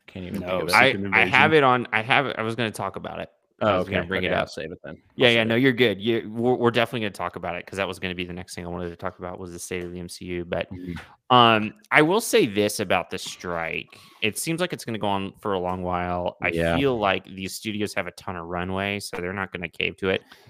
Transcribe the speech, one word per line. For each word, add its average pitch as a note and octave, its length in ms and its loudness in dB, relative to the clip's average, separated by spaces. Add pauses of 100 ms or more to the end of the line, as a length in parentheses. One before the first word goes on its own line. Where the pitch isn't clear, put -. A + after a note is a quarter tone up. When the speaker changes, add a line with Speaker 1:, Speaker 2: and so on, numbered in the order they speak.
Speaker 1:
Can't F#2 180 -12
even F#2 160 -8
Speaker 2:
No, F2+ 60 -8
Speaker 1:
think F#2 160 -2
of D#2 60 -4
it. F2+ 60 4
Speaker 3:
I, B2+ 160 8
Speaker 2:
Secret G2 220 -2
Speaker 3:
I A2 120 6
have C#3 280 6
Speaker 2:
Invasion. - 0 -
Speaker 3:
it D3+ 100 6
on, B2 300 4
I A2 80 2
have B2+ 240 2
it, A2+ 120 -4
I - 40 -4
was A2+ 140 -2
gonna A2+ 160 -2
talk G2 260 -6
about E2+ 220 -8
it. F2 100 -10 (320)
I G#2+ 120 6
Speaker 1:
Oh, F#2 60 4
Speaker 3:
was F2+ 100 -2
gonna G2 100 0
Speaker 1:
okay. E2 80 -4
Speaker 3:
bring F#2 160 -2
it F2+ 40 0
Speaker 1:
Okay, F2+ 80 2
I'll G2 80 2
Speaker 3:
up. - 60 -6
Speaker 1:
save D#2+ 220 -10
it F2 120 -12
then. D2+ 120 -14
I'll - 60 -20 (140)
Speaker 3:
Yeah, B2+ 140 6
yeah, A#2 120 6
Speaker 1:
save A2 60 2
Speaker 3:
no, A2+ 80 2
Speaker 1:
it. A#2+ 40 4
Speaker 3:
you're C3+ 140 4
good. G#2+ 280 2
You, A2+ 280 0
we're, A#2 260 2
we're A#2 160 4
definitely A2+ 300 0
gonna G#2 100 -4
talk F2+ 240 -6
about F2 200 -6
it F2+ 100 -10
'cause G2 120 -10
that G2 100 0
was F#2 120 -8
gonna F2+ 160 -4
be F2+ 100 -6
the F2 80 -10
next F2+ 220 -12
thing F2 100 -10
I F2 40 -8
wanted F2 200 -6
to E2+ 60 -10
talk F#2 240 -10
about F2+ 200 -10
was F2+ 120 -12
the F2 80 -12
state F2+ 240 -8
of F2 100 -10
the F2+ 60 -10
M F2 100 -10
C - 160 -14
U. F2+ 200 -6
But, F2 260 -6
Speaker 1:
Mm-hmm. F2+ 220 -10 (420)
Speaker 3:
um, A2+ 380 6 (180)
I C#3+ 100 8
will F3+ 200 4
say A3 240 4
this G#2 340 0
about F#2+ 300 0
the F#2 80 -8
strike. E2 800 -8 (220)
It G#2+ 160 -2
seems E3 240 -4
like F3 100 -2
it's - 140 -10
gonna A2+ 120 -6
go G#2 100 -4
on G2 340 -2
for G#2 120 -2
a F#2+ 60 0
long F2+ 240 -4
while. F2+ 580 -2
I F2+ 100 0
Speaker 1:
Yeah. E2 260 2
Speaker 3:
feel C3+ 200 2
like F#2+ 280 0
these F#2+ 280 -10
studios G#2 420 -4
have F2+ 120 -4
a F2 40 -8
ton - 260 -10
of E2+ 100 -10
runway, F#2+ 540 -4
so - 160 -10
they're F2+ 160 -6
not G2 180 -6
gonna F2+ 180 -6
cave F2+ 280 -6
to F#2+ 120 0
it. F#2+ 140 0 (260)